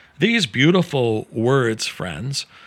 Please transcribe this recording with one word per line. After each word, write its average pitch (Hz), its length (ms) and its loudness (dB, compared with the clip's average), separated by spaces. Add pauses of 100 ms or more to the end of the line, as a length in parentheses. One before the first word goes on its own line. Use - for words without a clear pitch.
(180)
These 214 280 2
beautiful 127 840 0
words, 117 560 0
friends, 90 600 -8 (200)